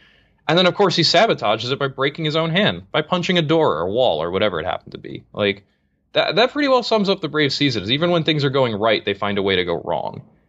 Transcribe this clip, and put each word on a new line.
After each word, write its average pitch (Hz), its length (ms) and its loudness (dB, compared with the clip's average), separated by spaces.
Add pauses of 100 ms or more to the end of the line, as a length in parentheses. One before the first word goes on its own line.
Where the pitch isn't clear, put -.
(460)
And 160 120 2
then, 185 80 4
of 175 100 2
course, 196 220 2
he 170 60 2
sabotages 127 680 2
it 135 80 -4
by 139 80 -2
breaking 139 380 -4
his 151 100 -2
own 160 140 0
hand, 156 420 0
by 147 100 0
punching 180 360 0
a 170 40 2
door 147 360 2
or 87 120 -2
wall 101 320 0
or 85 80 -2
whatever 95 300 0
it 78 60 -4
happened - 260 -6
to - 60 -14
be. - 340 -14
Like, 101 340 -2 (460)
that, 151 240 0
that 240 160 2
pretty 294 160 -2
well 254 160 2
sums 214 240 0
up 190 140 0
the 156 80 -6
Braves 147 260 0
season, 127 260 0
is 98 100 -4
even 160 200 0
when 170 140 0
things 151 180 0
are 143 60 2
going 127 260 0
right, 107 300 2
they 101 80 0
find 101 240 -2
a 101 40 -2
way 98 140 2
to 90 80 2
go 85 180 -4
wrong. 64 420 -6 (260)